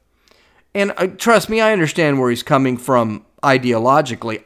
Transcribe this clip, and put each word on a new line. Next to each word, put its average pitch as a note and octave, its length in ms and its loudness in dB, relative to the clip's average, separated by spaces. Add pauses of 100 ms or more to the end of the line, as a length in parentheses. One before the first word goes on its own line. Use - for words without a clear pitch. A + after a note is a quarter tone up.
(760)
And, G3+ 220 0
uh, F#3+ 100 -2
trust G#3+ 420 0
me, A3 120 -2
I A3 120 2
understand D#3 460 0
where B2+ 120 2
he's A#2+ 120 -4
coming C3+ 340 0
from A#2 480 -2 (200)
ideologically. B2 1000 0